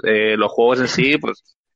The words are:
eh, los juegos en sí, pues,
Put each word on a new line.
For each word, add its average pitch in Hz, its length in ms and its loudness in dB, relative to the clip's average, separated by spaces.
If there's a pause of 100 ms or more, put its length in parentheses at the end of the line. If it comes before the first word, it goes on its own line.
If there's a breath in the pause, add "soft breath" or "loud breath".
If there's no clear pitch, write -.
eh, 107 340 2
los 104 120 0
juegos 123 300 2
en 123 80 -2
sí, 135 300 0
pues, 110 240 -8 (340)